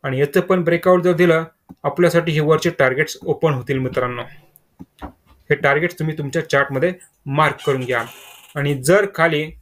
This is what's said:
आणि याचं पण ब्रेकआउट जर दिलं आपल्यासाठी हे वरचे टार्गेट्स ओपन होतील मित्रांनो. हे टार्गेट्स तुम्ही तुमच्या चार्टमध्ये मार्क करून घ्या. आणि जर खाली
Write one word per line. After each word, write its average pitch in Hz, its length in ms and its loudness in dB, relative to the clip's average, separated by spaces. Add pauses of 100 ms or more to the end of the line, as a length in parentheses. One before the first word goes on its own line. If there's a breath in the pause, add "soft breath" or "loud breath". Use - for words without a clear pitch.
आणि 135 180 -4
याचं 143 200 2
पण 180 240 0
ब्रेकआउट 170 380 2
जर 180 100 2
दिलं 165 320 2 (400)
आपल्यासाठी 165 480 2
हे 151 80 2
वरचे 156 300 2
टार्गेट्स 139 520 0
ओपन 156 320 0
होतील 131 240 -4
मित्रांनो. 123 440 -4 (1300)
हे 147 40 4
टार्गेट्स 143 440 0
तुम्ही 156 200 -4
तुमच्या 147 320 -6
चार्टमध्ये 139 420 0 (340 soft breath)
मार्क 143 300 0 (100)
करून 135 140 0
घ्या. 120 240 -4 (520)
आणि 143 260 -2
जर 196 320 4
खाली 160 360 0 (120)